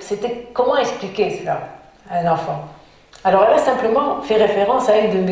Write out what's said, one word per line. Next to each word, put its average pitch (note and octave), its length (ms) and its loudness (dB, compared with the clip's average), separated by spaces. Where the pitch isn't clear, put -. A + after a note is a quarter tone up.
C'était, A#3 540 -6
comment B3+ 220 0
expliquer - 640 -2
cela D3+ 180 -4
à F3 120 -4
un E3+ 120 0
enfant ? D3+ 280 -4
Alors F#3+ 240 4
elle D#4 60 4
a D4+ 40 4
simplement C4 640 0
fait A3 140 0
référence G#3 520 2
à G#3+ 100 4
une G#3 120 2
de F#3 80 0